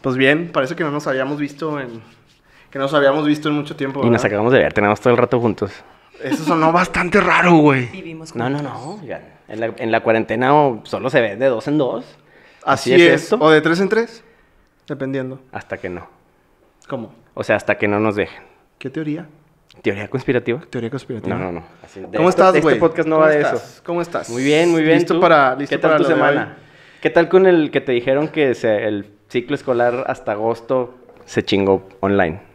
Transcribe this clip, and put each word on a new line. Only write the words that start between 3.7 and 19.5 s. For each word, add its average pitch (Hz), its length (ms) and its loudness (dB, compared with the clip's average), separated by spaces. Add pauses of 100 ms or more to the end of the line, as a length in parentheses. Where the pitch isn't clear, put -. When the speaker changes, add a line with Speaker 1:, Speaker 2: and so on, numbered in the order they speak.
Speaker 1:
tiempo, 135 260 -6
Speaker 2:
Y - 40 -2
nos 120 80 4
Speaker 1:
¿verdad? 110 140 2
Speaker 2:
acabamos 104 260 2
de 120 80 6
ver, - 120 2
tenemos 104 280 2
todo 123 120 4
el 120 60 4
rato 120 220 0
juntos. 101 320 -2 (500)
Speaker 1:
Eso 147 220 -6
sonó 160 260 2
bastante 180 500 0
raro, 175 360 2
güey. 135 300 4
Speaker 3:
Vivimos 160 500 -14
Speaker 2:
No, 120 120 -4
no, 143 120 -4
Speaker 3:
juntos. 135 120 -10
Speaker 2:
no, 151 300 -14
oigan, 95 200 -14 (260)
en 107 120 -12
la, 113 180 -6
en 113 120 -4
la 113 100 2
cuarentena 117 540 0
o 139 300 2
solo 110 260 -6
se 123 100 2
ve 104 160 -2
de 131 100 0
dos 117 200 0
en 147 100 -2
dos. 156 280 -2 (600)
Speaker 1:
Así 131 300 0
Speaker 2:
Así 175 100 8
es 170 100 6
Speaker 1:
es, 156 100 -2
Speaker 2:
esto. - 160 -2
Speaker 1:
o 156 100 4
de 156 100 6
tres 165 200 0
en 196 80 0
tres, 220 340 -4 (640)
dependiendo. 135 540 -8 (100)
Speaker 2:
Hasta 101 260 -12
que 95 120 -12
no. 87 200 -12 (800)
Speaker 1:
¿Cómo? 120 240 -12 (220)
Speaker 2:
O - 80 -10
sea, 107 140 0
hasta 101 220 -2
que 104 100 0
no 104 100 0
nos 107 160 0
dejen. - 300 -6 (340)
Speaker 1:
¿Qué 131 120 -12
teoría? 156 360 -8 (560)